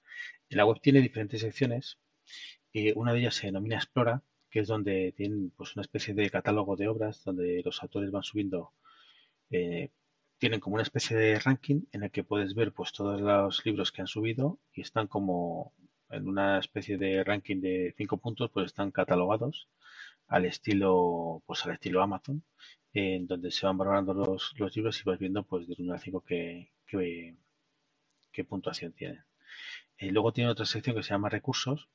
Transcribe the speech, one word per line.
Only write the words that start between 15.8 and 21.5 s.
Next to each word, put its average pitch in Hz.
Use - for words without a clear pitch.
en 98
una 98
especie 98
de 95
ranking 98
de 92
cinco -
puntos, 117
pues 110
están 98
catalogados 98
al 92
estilo, 90
pues, -